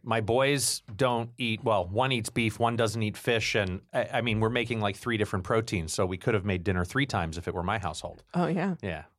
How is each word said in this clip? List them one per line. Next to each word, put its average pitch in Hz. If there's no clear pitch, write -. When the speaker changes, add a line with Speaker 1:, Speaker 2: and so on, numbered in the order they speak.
Speaker 1:
my 113
boys 131
don't 120
eat, 113
well, 101
one 123
eats 113
beef, 113
one 117
doesn't 113
eat 107
fish. 113
And 95
I, 123
I 120
mean, 113
we're 110
making, 120
like, 104
three 117
different 101
proteins. 110
So 101
we 90
could 117
have 95
made 92
dinner 90
three 135
times 82
if 82
it 82
were 87
my 101
household. 82
Speaker 2:
Oh, 175
yeah. 180
Speaker 1:
Yeah. 80